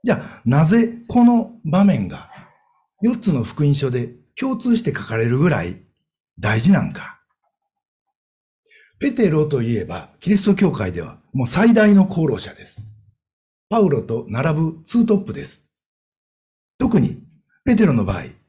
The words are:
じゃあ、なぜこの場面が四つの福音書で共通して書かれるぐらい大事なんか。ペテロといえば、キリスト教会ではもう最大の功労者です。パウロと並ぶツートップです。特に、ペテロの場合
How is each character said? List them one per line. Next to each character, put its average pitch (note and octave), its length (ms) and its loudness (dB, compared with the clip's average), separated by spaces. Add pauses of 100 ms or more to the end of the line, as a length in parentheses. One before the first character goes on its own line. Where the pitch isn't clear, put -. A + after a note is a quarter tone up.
じ - 60 0
ゃ - 40 2
あ、 - 280 -16
な C#3 220 2
ぜ A3+ 320 2 (100)
こ A#3+ 160 4
の A#3+ 300 2 (100)
場 F3+ 220 2
面 A#2 240 0
が - 200 -16 (720)
四 A#3 140 0
つ - 120 -6
の C3 180 0
福 - 180 -4
音 C#3+ 100 4
書 C#3 160 -2
で B2 180 -4 (280)
共 C4 220 -4
通 A#3+ 180 0
し - 80 -4
て D3 100 -2
書 - 60 -10
か - 160 -8
れ A#2 140 0
る B2 80 0
ぐ E3 100 2
ら G#2+ 160 0
い F2+ 180 -12 (560)
大 G#2+ 220 -2
事 E3+ 140 4
な C3+ 80 4
ん - 100 -6
か。 - 300 -16 (1800)
ペ C#4+ 120 -2
テ G#3+ 180 0
ロ D3+ 180 2
と C#3 140 -2
い A#2 160 -2
え F2+ 80 -6
ば、 E2 240 -14 (100)
キ F#3 120 -2
リ G3+ 60 4
ス G3 60 -2
ト G3+ 120 4
教 F3 180 0
会 F#2 180 -4
で E2+ 100 -8
は - 200 -16 (100)
も B2+ 140 -2
う - 20 -4
最 A#3 260 2
大 G#3+ 220 6
の F#3+ 140 6
功 D#3+ 180 -2
労 A#2 100 -2
者 - 160 -12
で - 120 -20
す。 - 160 -20 (880)
パ A3+ 100 0
ウ F#3+ 100 4
ロ B2+ 140 0
と A#2 240 -6
並 C3+ 260 -2
ぶ D#3+ 300 -4
ツ - 160 0
ー A3+ 60 4
ト A3 100 2
ッ F#3+ 40 0
プ E3+ 120 -8
で C#3 140 -10
す。 - 200 -20 (1120)
特 A#3 220 0
に、 - 240 -2 (400)
ペ A3+ 140 2
テ G#3+ 80 4
ロ D3 80 2
の A2 100 0
場 F#2+ 140 -4
合 C#2+ 60 -10 (260)